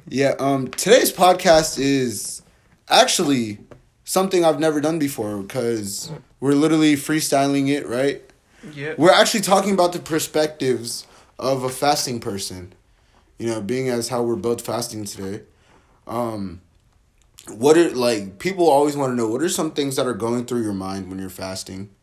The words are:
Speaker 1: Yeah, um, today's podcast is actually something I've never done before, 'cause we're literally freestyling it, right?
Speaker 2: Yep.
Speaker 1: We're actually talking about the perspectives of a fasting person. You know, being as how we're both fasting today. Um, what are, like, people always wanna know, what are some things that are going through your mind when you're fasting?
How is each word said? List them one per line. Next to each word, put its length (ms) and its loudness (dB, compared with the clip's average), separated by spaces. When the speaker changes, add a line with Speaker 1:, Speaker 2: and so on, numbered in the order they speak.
Speaker 1:
Yeah, 320 0
um, 300 -2
today's 420 4
podcast 680 4
is 640 -2
actually 680 2
something 400 0
I've 160 4
never 220 0
done 160 -2
before, 460 -4
'cause 680 -6
we're 120 2
literally 420 4
freestyling 760 0
it, 180 -2
right? 340 -2
Speaker 2:
Yep. 240 -8
Speaker 1:
We're 140 8
actually 280 4
talking 320 2
about 220 2
the 40 -8
perspectives 1080 -2
of 260 -2
a 60 -4
fasting 500 -2
person. 540 -10
You 80 -8
know, 160 -4
being 260 -2
as 200 -2
how 140 -2
we're 140 0
both 240 -4
fasting 460 -8
today. 380 -10
Um, 540 -8
what 200 6
are, 140 6
like, 480 -2
people 320 0
always 260 2
wanna 200 -2
know, 100 0
what 160 -2
are 60 -2
some 240 -4
things 240 -4
that 100 0
are 80 -2
going 300 -4
through 180 -4
your 100 -4
mind 380 -8
when 80 -10
you're 100 -10
fasting? 640 -12